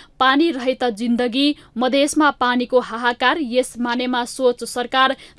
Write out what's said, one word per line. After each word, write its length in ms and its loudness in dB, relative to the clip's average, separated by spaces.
पानी 320 2
रहे 220 -2
त 100 -4
जिन्दगी, 720 0
मधेसमा 540 2
पानीको 480 0
हाहाकार, 640 0
यस 380 -2
मानेमा 460 -2
सोच 380 -2
सरकार", 520 0